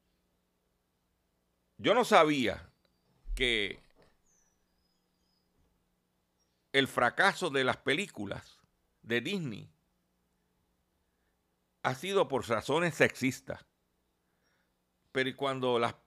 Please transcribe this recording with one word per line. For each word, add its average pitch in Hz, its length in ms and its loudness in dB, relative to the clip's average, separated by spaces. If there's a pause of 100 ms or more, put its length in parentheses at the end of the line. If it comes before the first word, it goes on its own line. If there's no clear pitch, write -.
(1800)
yo 135 180 2
no 240 100 4
sabía 151 640 2 (680)
que 117 480 -2 (3000)
el 135 160 4
fracaso 165 600 2
de 135 160 0
las 123 140 0
películas 131 840 -6 (420)
de 117 200 -2
Disney 131 480 -8 (2000)
ha 131 120 0
sido 185 340 0
por 113 180 -2
razones 139 480 -2
sexistas. - 720 0 (1500)
Pero 131 180 0
¿y 127 40 -10
cuando 127 440 -2
las, 117 180 -2 (100)